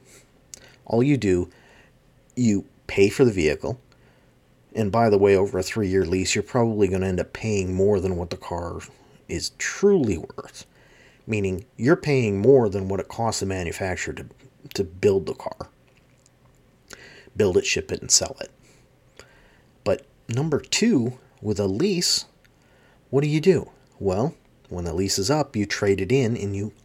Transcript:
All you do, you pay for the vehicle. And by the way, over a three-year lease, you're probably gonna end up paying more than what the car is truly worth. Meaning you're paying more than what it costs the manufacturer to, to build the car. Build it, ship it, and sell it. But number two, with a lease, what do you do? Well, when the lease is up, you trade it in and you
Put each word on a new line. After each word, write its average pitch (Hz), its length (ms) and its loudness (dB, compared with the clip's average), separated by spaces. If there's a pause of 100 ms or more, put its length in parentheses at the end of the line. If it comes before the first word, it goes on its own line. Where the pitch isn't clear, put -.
(840)
All 117 180 2
you 143 140 4
do, 92 340 2 (840)
you 110 280 2 (220)
pay 98 220 4
for 135 160 2
the 117 80 4
vehicle. 76 480 -2 (920)
And 110 180 -2
by 208 180 4
the 143 80 4
way, 101 180 6
over 95 220 2
a - 40 -2
three-year 190 420 0
lease, 180 300 -2
you're 151 80 -2
probably 117 440 0
gonna 95 200 -2
end 90 120 -2
up - 140 -6
paying 98 420 -4
more 98 240 2
than 92 180 -2
what 87 140 -6
the - 60 -8
car 87 440 -10 (480)
is 165 300 -8
truly 147 600 2
worth. - 480 -16 (640)
Meaning 98 380 -2 (100)
you're 131 180 4
paying 123 460 0
more 120 300 6
than 95 180 -6
what 95 120 -2
it - 80 -8
costs 113 320 -4
the 95 60 -4
manufacturer 92 680 -6
to, - 120 -14 (460)
to - 100 -4
build 92 440 0
the - 80 -6
car. - 340 -12 (1700)
Build 98 220 2
it, 95 80 -2
ship - 260 -4
it, - 80 -8
and - 100 -8
sell - 300 0
it. - 100 -12 (1300)
But - 220 -2 (200)
number 135 320 -2
two, 147 600 0 (240)
with 104 180 -2
a 202 60 2
lease, 170 580 0 (840)
what 135 120 2
do 151 60 0
you 151 140 0
do? 165 280 2 (300)
Well, 98 340 0 (360)
when 87 140 -8
the 82 100 -4
lease 95 240 -2
is 98 120 -2
up, 151 240 -2
you 104 120 -2
trade 98 340 0
it 95 100 -4
in 120 240 2
and 101 220 -6
you 104 160 -6 (120)